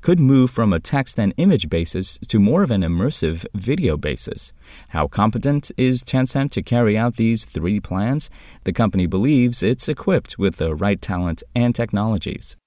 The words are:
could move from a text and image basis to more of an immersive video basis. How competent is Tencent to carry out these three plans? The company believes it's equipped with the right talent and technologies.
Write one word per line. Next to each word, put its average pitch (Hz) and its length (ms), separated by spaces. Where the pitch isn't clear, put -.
could 175 180
move 131 320
from 110 220
a 85 80
text - 380
and 101 180
image 147 320
basis 87 500
to 110 120
more 127 220
of 151 80
an 101 100
immersive 85 640
video 104 440
basis. - 560
How 76 180
competent 113 720
is 127 260
Tencent 135 500
to 110 100
carry 117 340
out 117 200
these 113 280
three 98 360
plans? 110 500
The 92 80
company 95 320
believes 120 580
it's 117 280
equipped - 480
with 95 180
the 82 180
right 95 280
talent 87 400
and 120 200
technologies. 110 840